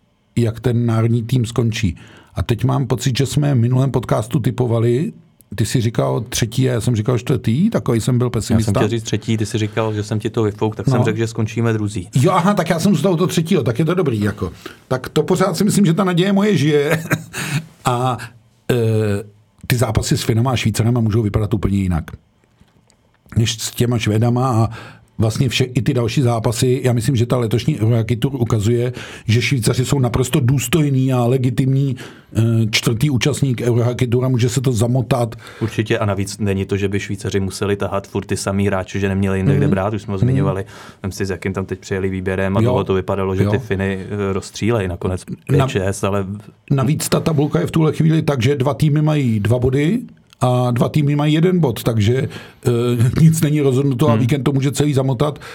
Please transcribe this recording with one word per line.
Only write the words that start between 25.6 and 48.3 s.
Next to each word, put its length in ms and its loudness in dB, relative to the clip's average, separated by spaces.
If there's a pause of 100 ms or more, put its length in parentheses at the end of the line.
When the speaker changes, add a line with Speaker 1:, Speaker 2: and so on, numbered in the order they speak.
Speaker 1:
i 80 0
ty 120 0
další 280 0
zápasy. 600 0
Já 100 2
myslím, 220 0
že 100 2
ta 120 0
letošní 420 0
Eurohockey 380 2
Tour 180 -2
ukazuje, 580 0 (320)
že 160 2
Švýcaři 440 0
jsou 140 0
naprosto 400 0
důstojný 760 0
a 120 2
legitimní, 720 0 (400)
eh, 60 2 (300)
čtvrtý 380 0
účastník 520 0
Eurohockey 460 2
Tour 180 0
a 20 0
může 220 2
se 120 -2
to 100 0
zamotat. 640 0 (260)
Speaker 2:
Určitě 380 -2
a 60 -2
navíc 320 -4
není 280 -2
to, 120 -2
že 120 0
by 100 -2
Švýcaři 400 -4
museli 360 -2
tahat 320 -4
furt 180 -4
ty 120 -4
samý 300 0
hráče, 320 -2
že 100 0
neměli 300 0
jinde 180 2
kde 100 2
Speaker 1:
Mhm. 40 0
Speaker 2:
brát, 220 0
už 80 -6
jsme 100 -10
ho 60 -4
Speaker 1:
Mhm. 100 2
Speaker 2:
zmiňovali. 380 0 (380)
Vem 80 -4
si, 140 -4
s 40 -2
jakým 240 -4
tam 120 -4
teď 140 -8
přijeli 300 -4
výběrem 480 -2
a 40 4
Speaker 1:
Jo. 80 4
Speaker 2:
dlouho 140 0
to 100 0
vypadalo, 420 -2
že 80 2
Speaker 1:
Jo. 80 0
Speaker 2:
ty 80 0
Finy, 400 -2 (300)
eh, 40 0
rozstřílej 540 -2
nakonec 420 -6
Speaker 1:
Na- 60 -10 (120)
Speaker 2:
pět 220 2
šest, 340 -2
ale 220 -2 (460)
Speaker 1:
Navíc 380 -2
ta 100 0
tabulka 400 0
je 80 -2
v 40 -8
tuhle 220 2
chvíli 280 2
tak, 200 0